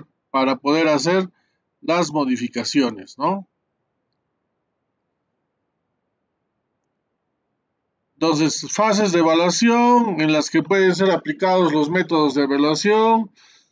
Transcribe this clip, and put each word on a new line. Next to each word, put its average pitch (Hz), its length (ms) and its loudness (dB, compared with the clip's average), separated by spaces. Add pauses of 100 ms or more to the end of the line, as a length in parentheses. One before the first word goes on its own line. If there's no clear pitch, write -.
(300)
para 131 280 0
poder 156 320 0
hacer 170 400 0 (500)
las 160 320 -2
modificaciones, 120 1040 -4
¿no? 180 300 -6 (4000)
Entonces, 151 540 -2
fases 208 440 0
de 170 60 2
evaluación 220 1000 2
en 156 140 0
las 151 160 -2
que 165 140 0
pueden 190 320 2
ser 190 160 2
aplicados 175 600 0
los 151 180 0
métodos 160 440 0
de 143 100 0
evaluación, 202 880 0 (400)